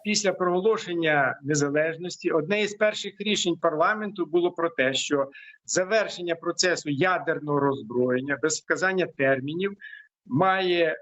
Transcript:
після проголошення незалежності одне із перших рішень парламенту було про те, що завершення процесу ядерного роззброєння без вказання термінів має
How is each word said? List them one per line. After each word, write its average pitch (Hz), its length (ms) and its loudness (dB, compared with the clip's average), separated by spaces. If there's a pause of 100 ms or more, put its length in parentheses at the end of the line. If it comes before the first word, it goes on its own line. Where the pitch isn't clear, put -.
після 202 300 0
проголошення 180 1080 2
незалежності 156 880 -2
одне 160 300 0
із 208 120 -2
перших 208 460 -2
рішень 190 380 0
парламенту 175 680 0
було 170 260 2
про 165 180 -2
те, 131 240 0
що 139 360 -2 (360)
завершення 180 680 0
процесу 170 540 -2
ядерного 147 680 0
роззброєння 127 840 0
без 156 200 0
вказання 180 460 0 (100)
термінів 143 560 0 (520)
має 175 760 2